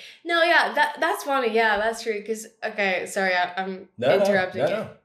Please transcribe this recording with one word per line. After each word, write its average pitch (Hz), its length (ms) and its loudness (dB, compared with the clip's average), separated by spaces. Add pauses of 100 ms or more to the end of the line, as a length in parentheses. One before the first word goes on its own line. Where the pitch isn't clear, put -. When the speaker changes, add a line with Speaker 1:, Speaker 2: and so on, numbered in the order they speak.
(260)
Speaker 1:
No, 339 180 2
yeah, 311 300 4
that, 294 260 0
that's 339 240 -2
funny. 262 300 0
Yeah, 220 240 2
that's 220 260 -2
true. 208 220 -4
'Cause, 220 220 -6 (140)
okay, 202 440 -2
sorry, 190 280 0
I, 175 220 0
I'm 190 320 -6 (100)
Speaker 2:
No, 135 200 4
no, 202 40 4
Speaker 1:
interrupting 190 420 2
Speaker 2:
no, 165 60 2
Speaker 1:
you. 196 60 -2
Speaker 2:
no. 214 140 -6 (160)